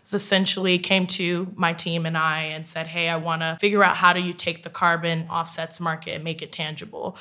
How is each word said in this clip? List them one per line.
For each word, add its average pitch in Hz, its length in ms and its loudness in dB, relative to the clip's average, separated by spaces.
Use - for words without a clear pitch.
was - 140 -4
essentially 190 640 4
came 185 300 2
to 180 460 0
my 170 200 0
team 165 320 -2
and 165 100 -2
I 160 280 0
and 156 220 -8
said, 160 200 -2
"Hey, 165 240 -2
I 165 60 0
wanna 165 440 -2
figure 202 240 4
out 180 140 2
how 180 160 6
do 180 80 0
you 175 100 -2
take 170 300 -6
the 165 80 -14
carbon 165 580 0
offsets 165 520 -2
market 160 340 -4
and 151 100 -8
make 165 160 -6
it 151 100 -12
tangible?" 156 720 -8